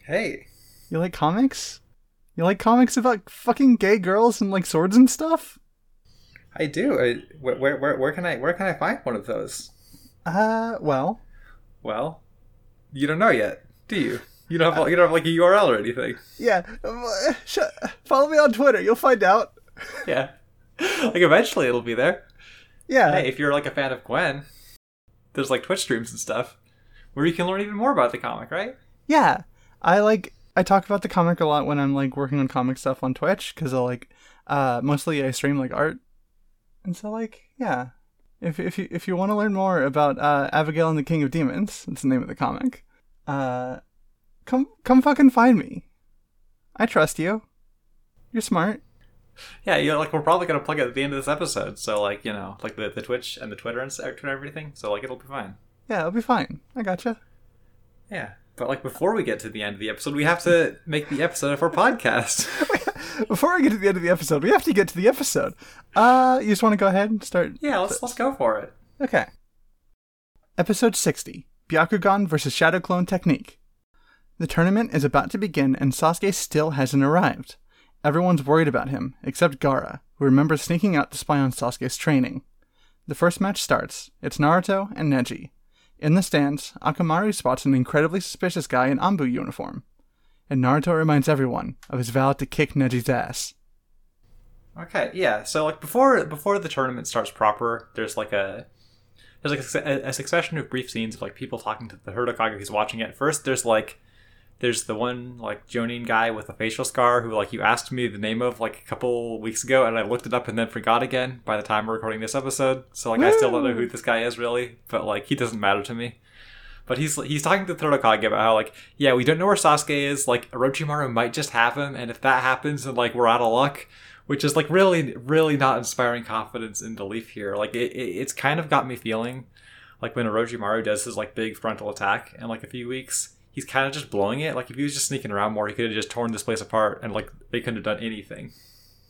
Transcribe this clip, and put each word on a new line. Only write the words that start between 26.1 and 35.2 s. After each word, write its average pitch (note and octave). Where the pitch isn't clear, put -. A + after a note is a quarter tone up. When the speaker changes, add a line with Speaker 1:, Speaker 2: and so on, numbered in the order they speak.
Speaker 1:
and -
stuff -
where C#3+
you E3+
can F3
learn F#3+
even G#3
more A#3+
about B2+
the B2+
comic, A2+
right? G#3+
Speaker 2:
Yeah. C#4
I, F#3
like, G#3+
I F#3+
talk F#3+
about G3+
the -
comic E3+
a E3
lot D3
when C#3+
I'm, C#3
like, C3+
working C#3
on C3
comic C3
stuff -
on C3
Twitch, -
'cause C3+
I'll, B2+
like, B2
uh, C3+
mostly D3